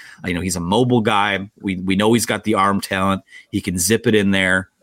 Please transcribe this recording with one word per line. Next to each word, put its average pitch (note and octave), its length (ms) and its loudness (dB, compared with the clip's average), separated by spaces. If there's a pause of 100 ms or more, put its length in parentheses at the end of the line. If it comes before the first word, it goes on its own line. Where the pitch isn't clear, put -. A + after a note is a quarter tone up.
(240)
Uh, F#2 60 -6
you F2 40 -4
know, E2+ 80 -4
he's F2+ 140 -4
a F2 60 -4
mobile A#2+ 400 2
guy. G2+ 500 -2 (100)
We, G2 160 -4
we F#2+ 180 -2
know G#2+ 180 4
he's A2 120 2
got G#2 180 -4
the G#2+ 120 0
arm G2 260 2
talent. F#2+ 400 -2 (300)
He G2+ 100 -4
can F#2 160 -4
zip A2 300 0
it A2 80 4
in G2 160 2
there. F#2+ 380 0 (140)